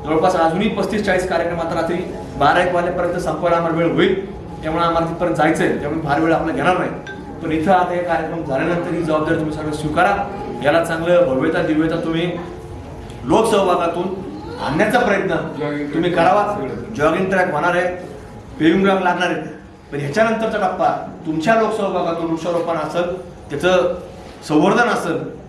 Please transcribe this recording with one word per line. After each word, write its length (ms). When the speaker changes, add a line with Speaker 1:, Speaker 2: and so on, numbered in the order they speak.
Speaker 1:
जवळपास 320
अजूनही 340
पस्तीस 360
चाळीस 240
कार्यक्रम 300
आता 160
रात्री 200
बारा 260
एक 120
वाजेपर्यंत 440
संपवायला 380
आम्हाला 200
वेळ 160
होईल, 200
त्यामुळे 240
आम्हाला 220
तिथपर्यंत 280
जायचंय, 320
त्यामुळे 280
फार 120
वेळ 140
आपला 200
घेणार 240
नाही. 140
पण 80
इथं 200
आता 220
हे 100
कार्यक्रम 420
झाल्यानंतर 480
ही 100
जबाबदारी 340
तुम्ही 160
सगळं 180
स्वीकारा. 440
याला 200
चांगलं 440
भव्यता 340
दिव्यता 420
तुम्ही 260
लोकसहभागातून 840
आणण्याचा 360
प्रयत्न 360
Speaker 2:
जॉगिंग 340
Speaker 1:
तुम्ही 180
Speaker 2:
ट्रॅक 160
Speaker 1:
करावा. 280
Speaker 2:
सगळं. 400
Speaker 1:
जॉगिंग 340
ट्रॅक 240
होणार 220
आहे, 120
पेव्हिंग 240
ब्लॉक 200
लागणार 260
आहे, 120
पण 80
ह्याच्यानंतरचा 580
टप्पा 340
तुमच्या 300
लोकसहभागातून 720
वृक्षारोपण 480
असेल, 340
त्याचं 440
संवर्धन 420
असेल 280